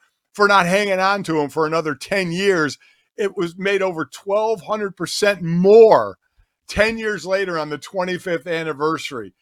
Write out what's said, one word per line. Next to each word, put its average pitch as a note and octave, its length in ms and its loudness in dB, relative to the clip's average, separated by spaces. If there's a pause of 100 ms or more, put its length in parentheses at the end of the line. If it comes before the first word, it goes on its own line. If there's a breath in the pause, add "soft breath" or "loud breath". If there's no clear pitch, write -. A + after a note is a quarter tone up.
(340)
for G3+ 140 0
not G3 180 4
hanging G3 340 0
on G3 260 -2
to D#3+ 140 -2
him C#3+ 100 -2
for D#3 180 -2
another D#3 260 -4
ten F#3+ 380 -6
years. F3 480 0 (360 soft breath)
It G3 200 -4
was E3+ 220 -6
made F#3+ 240 -2
over E3+ 240 -4
twelve G#3+ 560 -4
hundred G3 340 -6
percent F#3+ 460 -2
more F3 760 6 (520)
ten A3+ 280 0
years G#3 280 -6
later F#3 340 -2
on D3+ 100 -6
the D3 80 -6
twenty-fifth F3+ 720 -6
anniversary. D3+ 960 -6